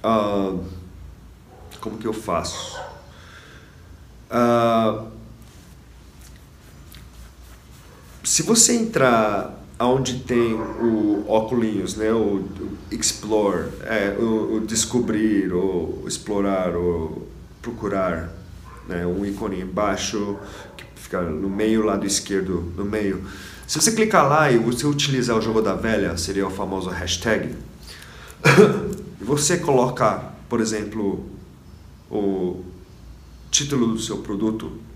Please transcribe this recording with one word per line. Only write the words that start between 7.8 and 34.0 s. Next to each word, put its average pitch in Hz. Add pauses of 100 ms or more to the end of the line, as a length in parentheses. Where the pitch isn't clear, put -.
se -
você 240
entrar 120 (240)
aonde 127
tem 117
o 107
óculos, 107
né, 107
o, 104
o - (120)
explore, 101 (140)
é, 101
o, 110
o 107
descobrir, 107
o 90
explorar, 98
o 85 (340)
procurar, 95 (560)
né, 87
um 92
ícone 98
embaixo, 101 (400)
que - (120)
fica -
no 85
meio, 110
lado 101
esquerdo, 90
no 101
meio. 101 (460)
Se -
você 226
clicar 214
lá 147
e 117
você 117
utilizar 135
o 110
jogo 107
da 98
velha, 95
seria 98
o 92
famoso 95
hashtag, 90 (880)
<coughs> -
e 98
você 143
colocar, 123 (120)
por 117
exemplo, 107 (880)
o 95 (840)
título 135
do 110